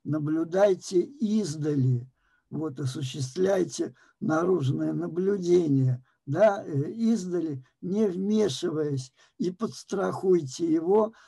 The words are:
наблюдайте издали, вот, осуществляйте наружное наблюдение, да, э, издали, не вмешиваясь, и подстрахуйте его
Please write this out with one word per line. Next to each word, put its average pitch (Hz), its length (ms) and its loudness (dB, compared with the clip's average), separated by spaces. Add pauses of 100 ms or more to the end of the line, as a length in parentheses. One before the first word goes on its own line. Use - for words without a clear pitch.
наблюдайте 165 1000 0
издали, 156 1080 0 (400)
вот, 147 300 -6
осуществляйте 156 1120 -2 (260)
наружное 156 760 0
наблюдение, 170 1080 2 (220)
да, 196 400 4
э, 156 260 -2
издали, 180 720 -2 (180)
не 202 260 0
вмешиваясь, 170 1040 -2 (260)
и 180 140 -2
подстрахуйте 180 1200 -2
его 202 400 2 (160)